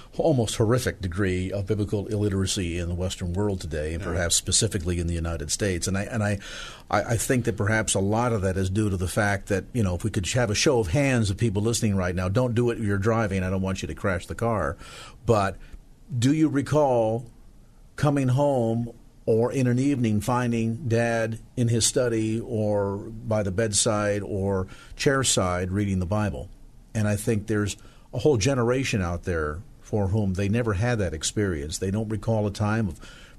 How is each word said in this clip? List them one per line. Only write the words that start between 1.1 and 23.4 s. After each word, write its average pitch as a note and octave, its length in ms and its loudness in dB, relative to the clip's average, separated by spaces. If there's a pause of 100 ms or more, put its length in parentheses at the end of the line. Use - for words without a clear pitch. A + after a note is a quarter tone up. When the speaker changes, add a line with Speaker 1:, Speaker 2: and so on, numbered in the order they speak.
Speaker 1:
of G2 160 -4
biblical G2+ 420 -2
illiteracy G2 720 0
in F2 120 -2
the F2+ 40 -2
Western F2+ 380 -4
world G2 300 -2
today, D#2 320 -4
and E2+ 80 -4
Speaker 2:
Yeah. G2 80 -4
Speaker 1:
perhaps E2+ 260 0
specifically F2+ 640 0
in E2+ 60 -2
the E2+ 80 0
United E2 360 -4
States. F#2 380 -2
And F#2+ 80 0
I, G2 60 0
and G#2+ 200 -2
I, G#2 180 0 (500)
I, G2+ 120 2
I A#2+ 140 0
think B2 300 0
that G#2+ 100 -2
perhaps G#2+ 380 0
a G2+ 60 0
lot A2+ 340 0
of G2+ 80 0
that F#2+ 160 0
is F#2+ 100 0
due G#2 220 2
to F#2+ 80 -2
the F#2 100 -2
fact G2+ 380 0
that, F#2+ 260 0
you A#2+ 100 0
know, F#2 120 2
if F2 100 -6
we A2 60 0
could F#2 220 -2
have B2 180 2
a G#2 40 0
show C3 240 4
of G#2+ 100 0
hands B2 420 2
of G2 80 -2
people G#2 240 0
listening A2 340 0
right F2+ 180 0
now, F#2 140 -2
don't A#2+ 260 0
do A#2+ 140 2
it A#2 100 0
if A2+ 60 -4
you're G2+ 140 0
driving. G2+ 460 2
I F#2 40 -2
don't F#2+ 140 -2
want F#2+ 180 -2
you - 80 -6
to E2 60 -6
crash F#2 320 -2
the - 80 -8
car. G#2+ 420 -2 (480)
But G2 320 2 (640)
do C3 160 4
you D#3 160 4
recall B2 760 2 (720)
coming C#3+ 320 2
home B2 640 2 (340)
or A2+ 260 4
in C3 140 2
an B2 120 2
evening B2 420 2
finding A#2 680 0
Dad A2+ 500 2 (180)
in A#2+ 120 2
his A2+ 180 2
study A2+ 540 0
or G#2 560 0
by A2+ 480 -2